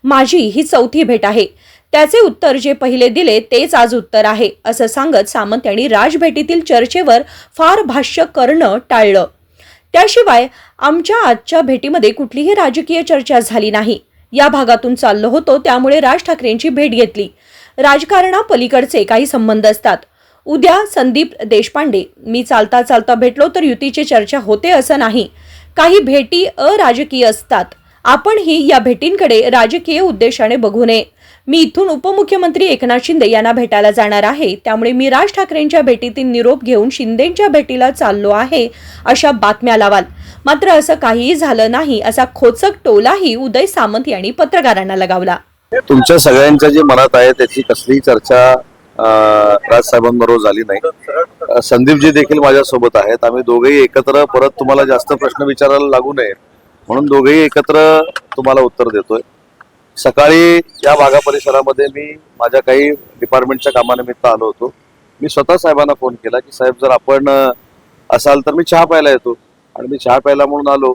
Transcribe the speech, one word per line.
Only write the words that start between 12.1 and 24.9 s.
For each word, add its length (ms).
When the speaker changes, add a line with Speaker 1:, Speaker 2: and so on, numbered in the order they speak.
Speaker 1:
कुठलीही 420
राजकीय 500
चर्चा 360
झाली 320
नाही. 280
या 140
भागातून 480
चाललो 340
होतो 280
त्यामुळे 420
राज 240
ठाकरेंची 460
भेट 220
घेतली. 360
राजकारणापलीकडचे 1300
काही 220
संबंध 420
असतात. 300
उद्या 400
संदीप 460
देशपांडे, 560
मी 260
चालता 380
चालता 340
भेटलो 400
तर 80
युतीची 400
चर्चा 360
होते 300
असं 300